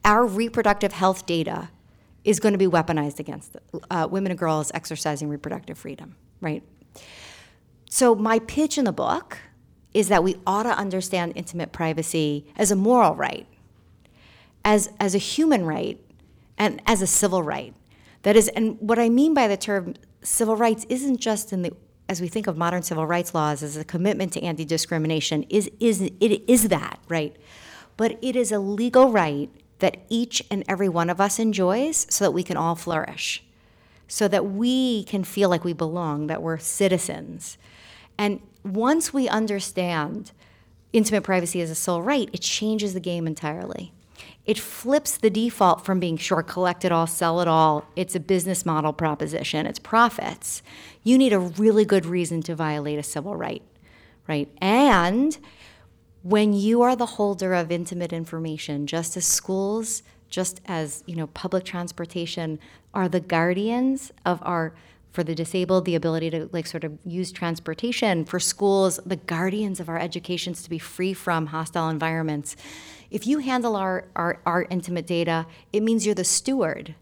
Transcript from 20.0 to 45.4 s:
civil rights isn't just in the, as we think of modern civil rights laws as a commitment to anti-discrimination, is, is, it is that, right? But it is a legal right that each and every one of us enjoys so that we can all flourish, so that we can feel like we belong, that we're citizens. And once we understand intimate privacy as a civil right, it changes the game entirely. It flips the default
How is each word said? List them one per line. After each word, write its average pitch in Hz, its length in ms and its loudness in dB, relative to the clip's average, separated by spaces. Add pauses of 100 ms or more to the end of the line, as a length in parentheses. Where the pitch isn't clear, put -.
civil 220 340 0
rights 226 320 2
isn't 254 300 0
just 214 340 -4
in 185 120 -2
the, - 120 -6 (320)
as 175 140 -4
we 175 80 -4
think 208 180 -4
of 170 80 -2
modern 170 260 0
civil 160 240 -2
rights 175 300 -2
laws 151 260 0
as 147 140 -8
a 151 80 -8
commitment 185 480 -2
to 185 100 -4
anti-discrimination, 160 1080 -2
is, 202 200 2 (120)
is, 214 200 2
it 214 480 0
is 220 200 6
that, - 280 -2 (120)
right? 160 260 -2 (640)
But 226 240 0
it 247 160 -2
is 226 120 2
a 208 100 0
legal 233 520 6
right 151 380 0 (300)
that 190 180 2 (100)
each 233 420 -2
and 196 200 -4
every 190 180 0
one 170 220 0
of 175 100 -2
us 202 200 2
enjoys 220 720 0
so - 140 0
that 165 80 4
we 175 100 0
can 175 140 -4
all 165 200 0
flourish, - 680 -6 (640)
so 202 220 0
that 196 160 2
we 233 580 0
can 190 220 -4
feel 196 240 0
like 170 160 0
we 175 80 -2
belong, 160 540 -4
that 160 140 -6
we're 165 160 -4
citizens. 165 1000 -2 (600)
And 208 220 -2 (240)
once 247 500 0
we 269 140 2
understand 196 1040 -2 (600)
intimate 208 300 2
privacy 180 360 0
as 165 100 -2
a 160 60 -6
civil 170 260 -2
right, 247 300 0
it 175 80 -8
changes 208 540 -2
the 185 80 -4
game 170 260 -4
entirely. 156 640 -6 (540)
It 220 140 0
flips - 580 -2
the 220 120 4
default 208 560 4